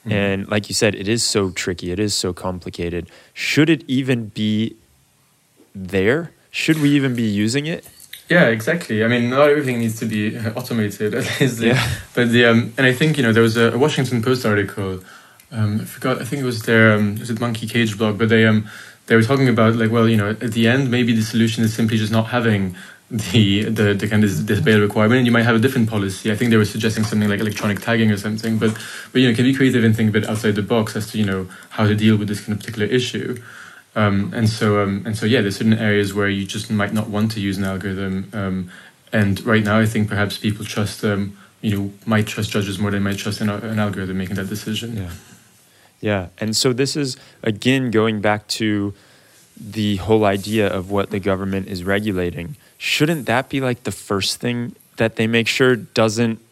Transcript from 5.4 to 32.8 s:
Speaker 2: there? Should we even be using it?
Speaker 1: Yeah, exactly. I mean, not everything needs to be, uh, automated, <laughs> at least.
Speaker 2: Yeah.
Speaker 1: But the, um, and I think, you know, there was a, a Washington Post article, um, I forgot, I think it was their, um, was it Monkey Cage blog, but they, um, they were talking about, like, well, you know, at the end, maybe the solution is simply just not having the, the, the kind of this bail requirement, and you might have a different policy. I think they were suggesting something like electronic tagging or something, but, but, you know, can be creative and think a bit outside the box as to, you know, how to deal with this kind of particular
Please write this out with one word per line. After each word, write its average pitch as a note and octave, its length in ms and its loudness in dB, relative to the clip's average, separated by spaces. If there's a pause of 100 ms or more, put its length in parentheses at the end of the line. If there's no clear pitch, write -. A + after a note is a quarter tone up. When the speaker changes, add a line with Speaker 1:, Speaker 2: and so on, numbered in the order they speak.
Speaker 2:
there? G2 580 0 (180)
Should D#3+ 300 0
we C#3+ 160 4
even C3+ 180 0
be A#2 80 -2
using A2 440 0
it? - 200 -8 (440)
Speaker 1:
Yeah, F3 160 4
exactly. A2+ 580 -2
I A2+ 40 0
mean, A#2+ 200 0
not C#3+ 220 4
everything C3 280 0
needs A2+ 220 -2
to A#2+ 60 -4
be, G#2+ 320 -4
uh, A2 160 -6
automated, G#2+ 600 -4
<laughs> - 20 -2
at - 240 -2
least. A#2+ 200 2
Speaker 2:
Yeah. A#2+ 260 2 (280)
Speaker 1:
But A#2+ 160 2
the, A#2+ 160 6
um, A2+ 320 4
and C3+ 80 4
I B2+ 80 4
think, D#3 240 2
you C#3 40 2
know, A2+ 120 4
there A2+ 80 6
was A2+ 160 4
a, A#2 140 4
a B2 60 -2
Washington B2+ 440 0
Post B2 240 0
article, G2 540 -2 (520)
um, G#2+ 300 -2
I - 20 -8
forgot, - 340 -4
I - 60 -8
think C#3 160 -6
it C3 60 -2
was A#2 160 -4
their, A2+ 320 6
um, G#2 220 0
was B2 120 -8
it A#2 100 -4
Monkey A#2 280 -4
Cage A2 320 -2
blog, G#2+ 180 0
but A2+ 140 2
they, A2+ 160 6
um, G#2+ 220 4 (380)
they A2+ 100 4
were A2 60 6
talking C3+ 280 4
about, A2+ 260 4
like, A2+ 140 2
well, A2+ 180 4
you A2+ 80 4
know, G2+ 140 0
at A2+ 220 -6
the A2+ 140 2
end, C3 240 2
maybe A#2+ 220 2
the A2+ 100 2
solution A2+ 400 0
is A2 120 2
simply A2+ 240 0
just G#2+ 120 -2
not A2+ 180 0
having A2 460 0 (380)
the, G#2+ 520 2
the, G#2+ 280 2
the G2 140 -2
kind G#2 160 2
of G#2+ 240 0
this G#2 140 0
bail G#2+ 200 4
requirement, G#2+ 380 4
and B2 80 2
you A#2 60 4
might A#2 100 4
have A#2 140 4
a - 20 4
different A#2 320 2
policy. G2 400 -2
I G#2 60 0
think A#2 160 0
they A2+ 40 6
were G#2+ 80 6
suggesting A2 380 -2
something G#2+ 260 0
like G2+ 120 0
electronic G#2 400 -4
tagging A2+ 320 2
or G2+ 40 2
something, A2 400 -4
but, G#2+ 160 2 (400)
but, C3 80 4
you B2+ 80 6
know, A2+ 60 4
can A#2+ 100 2
be C3 80 4
creative C3 300 4
and A2 140 4
think A2 140 2
a - 20 -2
bit G#2 160 0
outside G#2+ 260 0
the G#2 80 -2
box A2+ 320 0
as G#2+ 160 -6
to, A2 80 -4
you G#2+ 60 2
know, F#2+ 240 -2 (220)
how G#2+ 180 0
to G#2 80 2
deal G#2+ 200 4
with G2+ 120 -2
this G2+ 120 -4
kind - 120 -8
of - 80 -6
particular G#2+ 260 -4